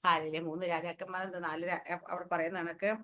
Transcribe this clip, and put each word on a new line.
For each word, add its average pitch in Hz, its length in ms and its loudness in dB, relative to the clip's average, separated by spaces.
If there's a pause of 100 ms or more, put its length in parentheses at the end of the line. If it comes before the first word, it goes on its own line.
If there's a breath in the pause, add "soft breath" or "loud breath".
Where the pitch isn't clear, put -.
ഹല്ലേലൂയ, 160 340 6
മൂന്ന് 165 260 -2
രാജാക്കന്മാർ, 175 580 -2
എന്ത് 180 200 -6
നാല് 165 240 -2
രാ-, 175 320 -2 (100)
അവിടെ 175 220 -4
പറയുന്ന 175 280 0
കണക്ക്, 170 440 0